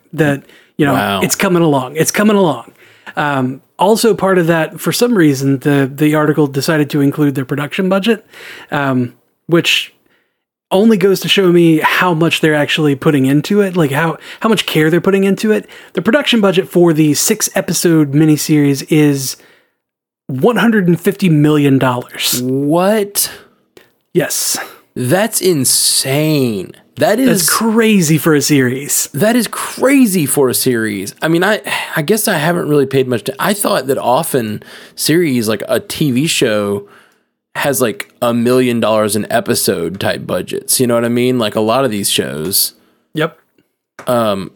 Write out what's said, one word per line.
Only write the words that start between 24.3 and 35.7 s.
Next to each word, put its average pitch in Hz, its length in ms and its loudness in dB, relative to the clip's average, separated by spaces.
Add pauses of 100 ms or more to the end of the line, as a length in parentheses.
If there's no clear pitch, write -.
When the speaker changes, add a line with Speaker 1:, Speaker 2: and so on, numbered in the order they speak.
Speaker 2:
That's 180 460 -2
insane. 139 1300 0 (260)
That 175 200 2
Speaker 1:
That's - 20 0
Speaker 2:
is 220 300 0
Speaker 1:
crazy 214 680 2
for 156 160 2
a 147 80 4
series. 135 720 0
Speaker 2:
That 208 220 0
is 226 120 0
crazy 240 800 0
for 135 240 2
a 117 40 -2
series. 107 680 -2
I 156 60 -2
mean, 165 160 0
I, 208 180 0 (340)
I 160 80 -2
guess 180 240 0
I 202 100 0
haven't 170 320 -2
really 143 160 2
paid 135 220 0
much 120 180 -4
to, 131 140 -8
I 185 140 0
thought 160 340 -4
that 131 100 -2
often 117 640 -2 (320)
series, 135 540 0
like 107 180 -2
a 117 140 0